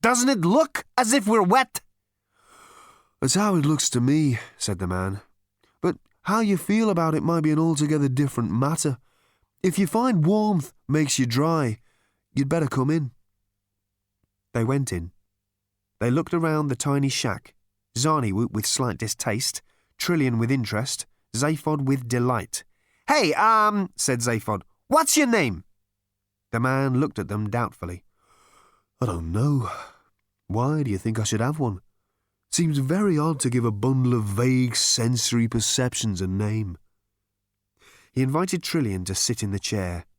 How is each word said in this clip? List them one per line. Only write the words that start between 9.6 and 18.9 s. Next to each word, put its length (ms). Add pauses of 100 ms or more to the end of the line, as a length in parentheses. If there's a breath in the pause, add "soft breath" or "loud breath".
If 160
you 80
find 400
warmth 480 (140)
makes 320
you 80
dry, 540 (520)
you'd 160
better 180
come 220
in." 220 (1400)
They 100
went 280
in. 200 (880)
They 100
looked 240
around 340
the 80
tiny 340
shack, 440 (420)
Zarniwoop 560
with 140
slight 320